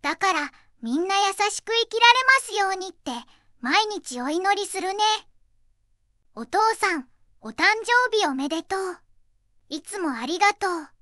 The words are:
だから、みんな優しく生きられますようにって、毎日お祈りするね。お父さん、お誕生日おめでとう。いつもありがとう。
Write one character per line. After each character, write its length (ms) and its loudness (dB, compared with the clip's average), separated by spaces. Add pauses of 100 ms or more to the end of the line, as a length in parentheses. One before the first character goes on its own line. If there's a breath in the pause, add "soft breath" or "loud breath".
だ 140 -2
か 160 2
ら、 200 -2 (300 soft breath)
み 160 -2
ん 100 0
な 60 0 (120)
優 60 0 (180)
し 120 -8
く 100 -6
生 160 2
き 120 -2
ら 60 4
れ 80 8 (260)
ま 40 -14
す 100 -10
よ 160 0
う 40 -2
に 140 -8
っ 40 -14
て、 200 -10 (480 soft breath)
毎 260 2
日 340 -8
お 80 -4
祈 320 0
り 60 -4
す 140 -6
る 120 -4
ね。 60 -6 (1400)
お 100 -10
父 140 -2 (160)
さ 240 0
ん、 100 -10 (320)
お 100 -12
誕 140 -2 (460)
生 80 2
日 80 2
お 80 0
め 140 -4
で 140 -4
と 140 -4
う。 220 -4 (720)
い 120 -8
つ 180 -10
も 140 -2
あ 140 -6
り 120 -4
が 160 4
と 140 -4
う。 200 -4 (140)